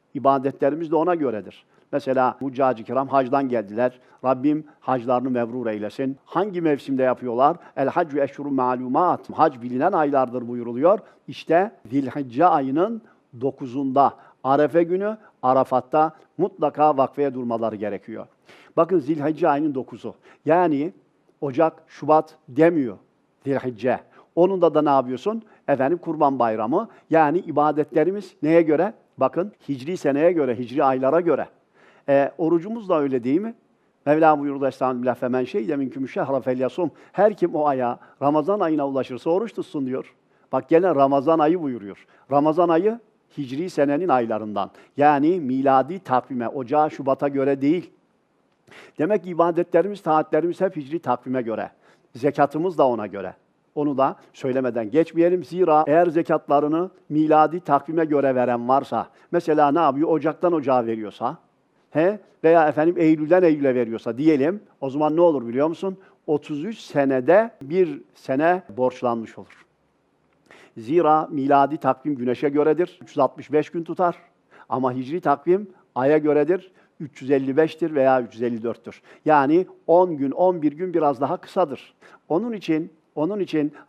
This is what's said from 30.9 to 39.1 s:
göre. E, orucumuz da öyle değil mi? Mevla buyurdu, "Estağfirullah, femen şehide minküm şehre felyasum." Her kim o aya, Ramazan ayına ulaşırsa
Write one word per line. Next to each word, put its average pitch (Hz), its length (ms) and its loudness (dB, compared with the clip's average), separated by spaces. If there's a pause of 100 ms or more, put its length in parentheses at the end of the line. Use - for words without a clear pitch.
göre. 139 260 0 (640)
E, 139 280 4
orucumuz 180 520 -2
da 165 100 2
öyle 135 240 -2
değil 143 180 0
mi? 226 120 -10 (520)
Mevla 156 340 4
buyurdu, 139 280 -4
"Estağfirullah, 127 480 -2
femen 127 280 -2
şehide 170 320 -4
minküm 135 340 -6
şehre 135 320 -4
felyasum." 131 500 -4 (200)
Her 196 260 2
kim 175 180 -2
o 151 120 -2
aya, 127 320 -2 (220)
Ramazan 151 380 2
ayına 156 280 0
ulaşırsa 127 420 -4